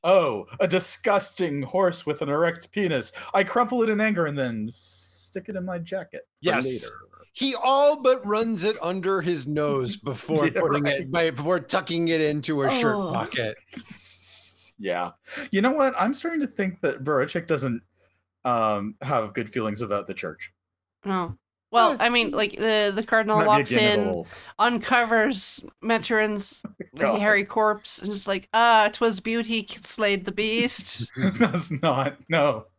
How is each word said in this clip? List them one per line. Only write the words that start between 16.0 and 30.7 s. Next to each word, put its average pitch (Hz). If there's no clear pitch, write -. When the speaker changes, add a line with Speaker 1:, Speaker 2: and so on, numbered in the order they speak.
Speaker 1:
starting 330
to 269
think 190
that 135
Voracek 151
doesn't, 127
um, 107
have 120
good 113
feelings 110
about 101
the 95
church. -
Speaker 3:
Oh. 185
Well, 226
Speaker 2:
Eh. 262
Speaker 3:
I 233
mean, 240
like, -
the, 214
the 214
Cardinal 214
Speaker 1:
Might 214
be -
a -
Speaker 3:
walks 214
in, 120
Speaker 1:
genital. 92
Speaker 3:
uncovers 226
Matherin's 214
Speaker 1:
<laughs> -
God. 214
Speaker 3:
hairy 202
corpse, 214
and 190
just 196
like, 196
"Ah, 220
'twas 220
beauty 226
slayed 202
the 196
beast." 220